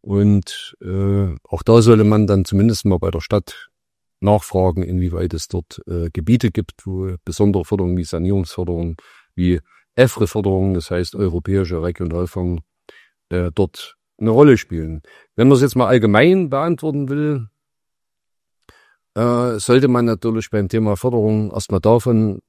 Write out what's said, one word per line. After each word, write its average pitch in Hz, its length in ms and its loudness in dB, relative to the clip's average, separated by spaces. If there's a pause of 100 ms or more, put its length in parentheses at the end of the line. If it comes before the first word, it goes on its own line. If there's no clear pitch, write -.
Und, 101 800 0
äh, 98 600 -2
auch - 200 -8
da 113 180 6
sollte 110 240 6
man 107 200 4
dann 98 200 2
zumindest 101 400 0
mal 92 140 2
bei 85 120 -2
der 85 80 -6
Stadt - 500 -6 (520)
nachfragen, 92 640 0
inwieweit 87 500 -4
es 80 140 -10
dort, - 400 -10
äh, 85 240 -6
Gebiete 110 400 0
gibt, - 340 -10
wo 95 300 -6 (100)
besondere 95 400 0
Förderungen 90 320 -2
wie 85 80 -4
Sanierungsförderung, 87 920 -4 (400)
wie 90 240 0 (360)
efre-Förderung, 98 760 0
das 85 180 -6
heißt 90 240 -4
Europäischer 90 680 -2
Regionalfonds, 87 800 -4 (680)
äh, 90 240 -4
dort - 440 -4 (200)
eine 110 140 -2
Rolle 131 260 6
spielen. 80 440 -8 (340)
Wenn 120 120 4
man 139 80 8
es 123 60 2
jetzt 135 140 0
mal 123 120 0
allgemein 127 600 2
beantworten 143 600 -4
will, 143 380 -4 (1700)
äh, 120 440 0
sollte 131 280 4
man 120 180 2
natürlich 113 440 -2
beim 101 200 -2
Thema 110 260 0
Förderung 107 560 -2
erstmal 98 300 -4
davon 110 680 2